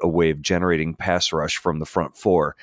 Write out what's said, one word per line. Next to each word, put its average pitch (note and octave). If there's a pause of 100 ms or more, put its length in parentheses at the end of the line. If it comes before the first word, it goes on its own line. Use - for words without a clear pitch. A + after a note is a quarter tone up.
a F2
way E2
of D2+
generating E2+
pass F2+
rush D#2
from D#2
the D#2
front D#2+
four. D#2+